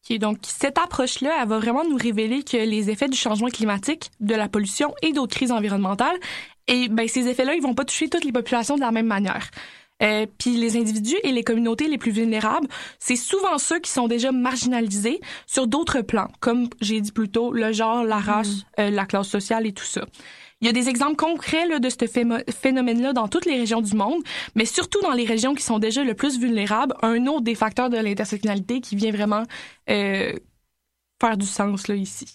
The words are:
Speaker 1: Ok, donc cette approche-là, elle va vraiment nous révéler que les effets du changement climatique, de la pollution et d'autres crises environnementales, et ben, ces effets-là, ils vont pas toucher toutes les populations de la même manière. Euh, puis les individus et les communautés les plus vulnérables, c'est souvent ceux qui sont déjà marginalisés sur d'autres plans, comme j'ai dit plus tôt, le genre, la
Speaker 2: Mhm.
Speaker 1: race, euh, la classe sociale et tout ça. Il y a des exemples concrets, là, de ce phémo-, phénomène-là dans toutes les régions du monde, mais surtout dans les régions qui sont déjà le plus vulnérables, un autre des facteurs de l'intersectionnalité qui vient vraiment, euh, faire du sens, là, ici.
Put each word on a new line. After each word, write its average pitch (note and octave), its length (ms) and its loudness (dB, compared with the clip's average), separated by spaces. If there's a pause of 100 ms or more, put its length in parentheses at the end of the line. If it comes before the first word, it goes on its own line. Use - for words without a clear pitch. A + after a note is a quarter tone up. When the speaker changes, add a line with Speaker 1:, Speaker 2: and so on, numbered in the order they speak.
Speaker 1:
Ok, A#3 100 0
donc G#3+ 240 0
cette - 360 0
approche-là, D4+ 640 0
elle A3+ 60 0
va A3 100 2
vraiment A#3 260 2
nous D#4 120 2
révéler A3+ 480 0
que - 120 -2
les G#3+ 320 2
effets A3 200 0
du C4 80 -2
changement A3 320 0
climatique, G#3+ 720 -2
de A3 160 0
la G#3 120 0
pollution G#3 540 0
et D#4 100 2
d'autres C4+ 220 -2
crises B3+ 160 0
environnementales, G#3 680 0 (520)
et B3 200 2
ben, A3+ 200 4
ces A#3+ 180 0
effets-là, B3+ 300 2
ils D#4+ 60 0
vont C4 120 2
pas C4+ 100 0
toucher D4+ 240 -2
toutes E4+ 160 0
les C#4+ 80 0
populations A#3+ 440 0
de C#4 60 2
la A#3 100 2
même A3+ 140 2
manière. G3+ 440 0 (520)
Euh, G#3+ 240 2 (120)
puis A#3+ 200 2
les A#3 180 2
individus A3 460 0
et C4+ 100 0
les A#3+ 100 0
communautés A#3 460 0
les D4 80 0
plus A#3 140 0
vulnérables, A3 580 0 (300)
c'est - 180 -2
souvent F#4+ 400 0
ceux D#4+ 220 0
qui D#4+ 120 -6
sont A#3+ 180 0
déjà A#3+ 220 2
marginalisés B3 920 0 (260)
sur C4 200 0
d'autres C#4 360 0
plans, G3+ 260 0 (120)
comme A#3+ 280 2 (140)
j'ai G#3+ 180 0
dit G#3 120 -4
plus G#3+ 180 -2
tôt, A#3 200 0
le A3+ 220 0
genre, A3+ 320 2
la A3 140 2
Speaker 2:
Mhm. G3+ 40 -2
Speaker 1:
race, G#3 440 0 (120)
euh, G#3 120 2
la G3 160 0
classe G3 220 -2
sociale A3 380 -2
et G#3 60 -2
tout - 140 -10
ça. - 180 -6 (560)
Il A3 60 2
y - 20 6
a A#3+ 60 4
des B3 160 2
exemples C#4+ 260 2
concrets, D#4+ 500 0
là, D#4+ 120 0
de B3 100 2
ce A#3+ 180 0
phémo-, A#3 440 0
phénomène-là B3+ 640 0
dans A#3 120 0
toutes E4 200 0
les D4+ 120 2
régions A3+ 220 0
du G#3 160 -2
monde, B3 260 0 (320)
mais A3 120 2
surtout F4+ 340 0
dans F4+ 120 2
les A#3+ 120 2
régions A3+ 300 2
qui C#4+ 80 -4
sont A3+ 160 0
déjà A3 260 0
le A#3+ 80 0
plus C4 260 0
vulnérables, A#3 640 2
un A#3 260 2
autre D4 160 2
des A3+ 120 0
facteurs A3+ 340 0
de A#3+ 80 0
l'intersectionnalité G#3 880 -2
qui G3+ 140 -6
vient A3 160 0
vraiment, G#3 320 0 (440)
euh, G3 420 0 (920)
faire A3+ 160 2
du G3 80 0
sens, G3 420 -2
là, G#3 60 0
ici. G3 400 -6